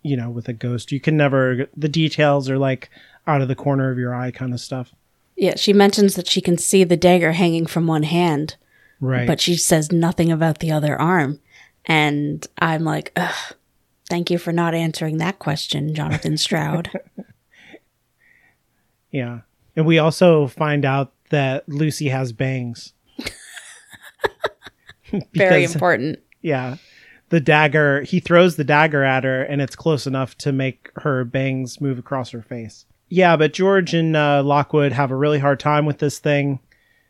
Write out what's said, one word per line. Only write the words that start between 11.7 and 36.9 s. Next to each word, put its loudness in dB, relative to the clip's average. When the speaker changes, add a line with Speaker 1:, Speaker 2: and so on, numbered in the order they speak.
Speaker 2:
And 0
I'm -2
like, -4
"Ugh, -8
thank -4
you 0
for -6
not 0
answering -4
that -4
question, -4
Jonathan -2
Stroud." -4
Speaker 1:
<laughs> -14
Yeah. -6
And 2
we 4
also 4
find -2
out 0
that 0
Lucy -2
has -2
bangs. -6
<laughs> -14
Speaker 2:
Very -2
Speaker 1:
Because, 2
Speaker 2:
important. -2
Speaker 1:
yeah. -4
The 2
dagger, 2
he -2
throws 4
the -2
dagger 2
at 0
her, -2
and -2
it's -6
close -2
enough -4
to -4
make -4
her -2
bangs -4
move -2
across -6
her -12
face. -14
Yeah, 6
but 2
George 2
and, 2
uh, 2
Lockwood 2
have 0
a -4
really 2
hard 2
time 2
with -2
this -2
thing. 0